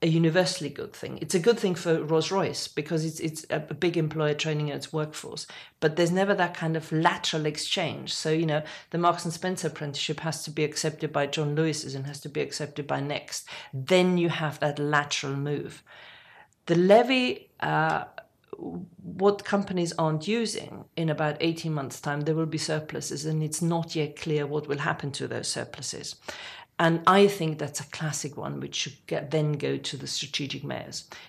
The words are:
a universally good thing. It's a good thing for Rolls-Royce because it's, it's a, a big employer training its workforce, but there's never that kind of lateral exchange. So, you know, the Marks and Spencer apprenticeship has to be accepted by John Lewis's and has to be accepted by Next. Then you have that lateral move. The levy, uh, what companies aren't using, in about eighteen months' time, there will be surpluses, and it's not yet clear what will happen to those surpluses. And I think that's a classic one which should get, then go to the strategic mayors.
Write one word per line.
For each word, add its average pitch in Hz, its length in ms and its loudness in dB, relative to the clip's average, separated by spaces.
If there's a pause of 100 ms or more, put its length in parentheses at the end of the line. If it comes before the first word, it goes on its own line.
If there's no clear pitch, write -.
a 170 60 4
universally 165 640 4
good - 240 -10
thing. - 260 -10
It's - 140 -4
a 190 60 4
good 226 180 6
thing 196 160 2
for 165 300 2
Rolls-Royce 160 640 0
because 160 380 -2
it's, 160 160 -6
it's 156 280 -4
a, 156 60 0
a 151 180 -4
big 170 240 0
employer 156 380 2
training 151 320 -2
its 139 260 -6
workforce, - 540 -6 (320)
but 156 160 2
there's 170 160 4
never 196 240 4
that 175 180 2
kind 160 220 0
of 160 160 -4
lateral 165 540 2
exchange. 151 680 -2
So, - 160 -2
you 160 160 4
know, 151 160 2 (300)
the 165 60 -2
Marks 170 260 4
and 160 100 -2
Spencer 185 340 -2
apprenticeship 151 520 -4
has 156 240 -4
to 156 80 -8
be 151 120 0
accepted 151 480 -2
by 143 160 2
John 147 280 -2
Lewis's 151 400 0
and 135 100 -6
has 143 140 -10
to 151 100 -12
be 147 120 -2
accepted 143 440 -6
by 139 140 -2
Next. - 480 -6 (260)
Then 180 440 4
you 170 120 4
have 151 300 -4
that 147 180 0
lateral 147 560 0
move. 143 480 -4 (840)
The 170 100 2
levy, 240 720 6 (120)
uh, 156 420 2 (540)
what 180 880 0
companies 180 520 2
aren't 156 300 2
using, 214 580 -2 (100)
in 165 140 0
about 151 300 0
eighteen 165 340 0
months' 139 280 -6
time, 147 200 -2
there 156 140 0
will 160 100 2
be 156 140 -2
surpluses, 151 640 -4
and 156 160 0
it's 156 200 -4
not 165 340 0
yet 151 220 -2
clear 151 280 -2
what 147 220 -4
will 139 120 -2
happen 156 320 -2
to 131 160 -6
those 117 200 -6
surpluses. - 680 -8 (600)
And 165 300 4
I 196 200 10
think 160 300 -2
that's 151 220 -6
a 156 60 -10
classic 151 500 -6
one 143 240 -6
which 143 160 -6
should - 220 -4 (100)
get, 147 240 -4
then 151 220 4
go 139 240 -2
to 139 180 -6
the 127 120 -8
strategic 139 580 -4
mayors. - 400 -8 (240)